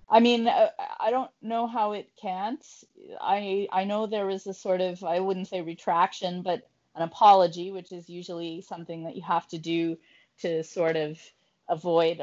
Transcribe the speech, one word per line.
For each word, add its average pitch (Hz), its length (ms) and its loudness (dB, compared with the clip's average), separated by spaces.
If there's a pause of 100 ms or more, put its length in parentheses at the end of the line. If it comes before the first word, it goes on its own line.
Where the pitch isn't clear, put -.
(100)
I 226 100 8
mean, 233 260 4
uh, 220 220 4 (320)
I 220 100 0
don't 254 200 -2 (100)
know 226 260 -4
how 226 260 -2
it 202 180 -10 (100)
can't. 202 440 -6 (540)
I, 196 540 0
I 190 120 0
know 208 220 -2
there 208 200 -2
was 196 200 -6
a 196 80 -8
sort 185 280 0
of, 185 200 -4
I 175 180 0
wouldn't 190 280 -4
say 185 140 -6
retraction, 175 800 -2
but 180 260 -4 (260)
an 165 80 -6
apology, 180 680 6
which 185 220 -12
is 175 180 -16
usually 170 500 -10
something 170 440 -12
that - 120 -10
you 180 60 -10
have 170 260 -2
to 170 100 -10
do 165 380 -2 (440)
to 165 240 -2
sort 165 320 0
of 156 220 -4 (500)
avoid, 165 540 2